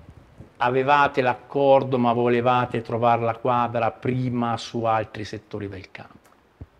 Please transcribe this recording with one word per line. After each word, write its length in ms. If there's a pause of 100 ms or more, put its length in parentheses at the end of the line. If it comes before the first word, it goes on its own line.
(580)
avevate 640
l'accordo 760
ma 140
volevate 680
trovare 400
la 140
quadra 560
prima 680
su 260
altri 400
settori 460
del 220
campo? 240 (640)